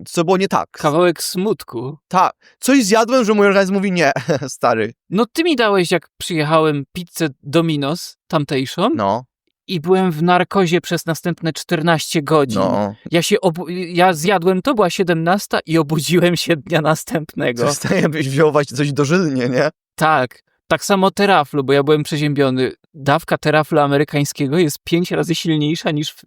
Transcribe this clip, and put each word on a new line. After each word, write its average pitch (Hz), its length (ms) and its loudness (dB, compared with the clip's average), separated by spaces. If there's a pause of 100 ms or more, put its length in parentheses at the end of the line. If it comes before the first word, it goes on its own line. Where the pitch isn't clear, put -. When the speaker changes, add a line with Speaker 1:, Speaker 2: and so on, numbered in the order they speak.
Speaker 1:
co 175 160 -2
było 185 120 2
nie 190 120 -2
tak. 117 220 -2
Speaker 2:
Kawałek 165 520 0
smutku. 160 760 -6 (100)
Speaker 1:
Tak. 180 240 2 (280)
Coś 269 240 2
zjadłem, 226 400 2
że 208 100 0
mój 202 120 4
organizm 196 280 2
mówi: 196 180 -2
„Nie, 160 200 2 (200)
<laughs> 139 160 -4
stary”. 113 440 -2 (180)
Speaker 2:
No 220 220 0
ty 320 120 0
mi 339 120 0
dałeś, 202 340 2
jak 175 180 -2 (100)
przyjechałem, 156 760 0
pizzę 170 360 -6 (180)
Domino's 151 680 -2 (120)
tamtejszą. 147 680 -2
Speaker 1:
No. 110 300 -2 (440)
Speaker 2:
I 147 120 -4
byłem 185 300 2
w 156 120 -4
narkozie 180 580 2
przez - 260 -6
następne 160 460 -4
czternaście 160 720 -2
godzin. 139 380 0
Speaker 1:
No. 101 340 -2 (160)
Speaker 2:
Ja 170 120 2
się - 180 2
obu-, 175 280 -2
ja 180 440 0
zjadłem, 180 500 0
to 285 120 0
była 202 160 2
siedemnasta 175 760 0
i 160 120 2
obudziłem 160 580 2
się 170 200 0
dnia 156 240 -2
następnego. 143 840 -2
Speaker 1:
Przestaję 165 440 0
byś 151 200 -2
wziąć 147 400 2
coś 143 240 -2
dożylnie, 139 560 0
nie? 139 220 0 (240)
Speaker 2:
Tak. 151 460 0 (280)
Tak 165 160 -2
samo 190 260 2
teraflu, 165 540 2
bo 131 80 0
ja 139 100 4
byłem 151 200 2
przeziębiony. 139 720 0 (220)
Dawka 143 440 0
teraflu 151 420 0
amerykańskiego 143 760 0
jest 160 260 0
pięć 170 260 -2
razy 156 240 -2
silniejsza 156 560 -2
niż 151 220 -4
w, - 140 -20